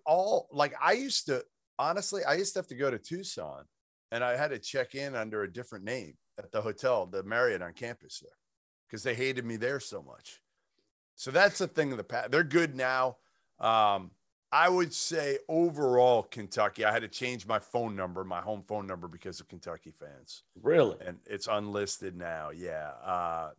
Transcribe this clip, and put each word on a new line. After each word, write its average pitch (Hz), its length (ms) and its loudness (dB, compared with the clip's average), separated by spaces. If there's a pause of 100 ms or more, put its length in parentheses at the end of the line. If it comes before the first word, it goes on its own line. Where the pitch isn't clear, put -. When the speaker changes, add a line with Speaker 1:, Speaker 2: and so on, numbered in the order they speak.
Speaker 1:
all, 180 460 4
like, 143 300 2
I 165 120 6
used 262 320 0
to, 127 180 0 (360)
honestly, 180 440 0
I 143 120 2
used 190 180 -2
to 190 60 -2
have 180 80 -8
to 131 80 -14
go 135 160 0
to 117 80 -2
Tucson, 80 640 -10 (480)
and 120 120 -2
I 123 140 0
had 147 140 0
to 123 80 -6
check 131 360 -4
in 139 200 -6
under 110 280 -4
a 98 80 -6
different 113 340 -14
name 110 280 -6 (240)
at 101 140 -14
the 110 100 0
hotel, 113 460 0
the 95 160 -6
Marriott 110 380 2
on 87 120 -10
campus - 460 -12
there, - 120 -20 (600)
'cause 110 120 -10
they 127 120 0
hated 127 300 -2
me 117 120 -6
there 127 220 -4
so 104 220 -10
much. - 400 -20 (760)
So - 160 -8
that's 185 260 6
the 185 100 0
thing 147 240 0
of 123 60 -4
the 101 60 -6
past. 120 280 -4
They're 156 120 6
good 151 320 2
now. 131 420 0 (420)
Um, 104 520 4 (380)
I 160 200 6
would 180 240 2
say 143 460 -2 (100)
overall, 131 720 6
Kentucky, 107 640 -2
I 107 80 6
had 117 80 2
to 110 80 -8
change 123 360 -6
my 107 140 0
phone 113 380 -4
number, 92 260 -4
my 92 160 -6
home 101 260 -8
phone 104 220 -6
number, 90 220 -8
because 87 320 -12
of - 80 -20
Kentucky 82 420 -14
fans. 71 520 -20 (180)
Speaker 2:
Really? 143 340 4 (100)
Speaker 1:
And 90 200 -10
it's 104 220 -8
unlisted 104 680 -2
now. 82 360 -8
Yeah. 80 400 -8 (120)
Uh, 82 560 -2